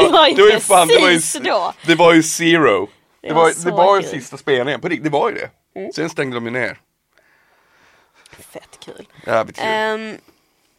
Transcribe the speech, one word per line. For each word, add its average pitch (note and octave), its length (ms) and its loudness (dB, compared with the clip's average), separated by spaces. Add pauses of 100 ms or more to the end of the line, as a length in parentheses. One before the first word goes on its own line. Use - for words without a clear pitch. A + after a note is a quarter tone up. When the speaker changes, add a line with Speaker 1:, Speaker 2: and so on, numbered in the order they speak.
Speaker 1:
det E4+ 60 2
var E4 180 4
ju - 80 2
Speaker 2:
Det F#3+ 60 2
var G#3+ 100 8
ju A3 80 2
fan, F3+ 280 2
det D#3+ 140 4
var F3+ 80 2
ju F3 60 4
Speaker 1:
precis - 280 -4
då. G#3+ 300 -4 (120)
Speaker 2:
det E3 100 4
var E3+ 180 4
ju D#3+ 100 6
Zero. D#3 680 0 (320)
Speaker 1:
Det - 60 -16
Speaker 2:
Det D#3 60 -6
Speaker 1:
var E3 100 4
Speaker 2:
var, D#3+ 80 4
Speaker 1:
så E3 180 -6
Speaker 2:
det - 60 -4
var F#3+ 200 4
ju F#3+ 60 0
Speaker 1:
kul. D3 100 -10
Speaker 2:
sista C3+ 260 -14
spelningen, C3 440 -4
på - 60 -8
riktigt, D3+ 160 -6
det D3+ 60 -4
var D3 200 -2
ju - 60 -10
det. - 140 -12 (300)
Speaker 1:
Mm. G3 140 -12
Speaker 2:
Sen D#3+ 160 -6
stängde C3+ 280 -8
de A#2 80 -8
ju A2+ 60 -8
ner. A#2+ 280 -8 (1500)
Speaker 1:
Fett - 480 -20
kul. - 280 -20 (180)
Speaker 2:
Jävligt A2+ 300 -4
kul. - 120 -8
Speaker 1:
Ehm, A3 500 -6 (600)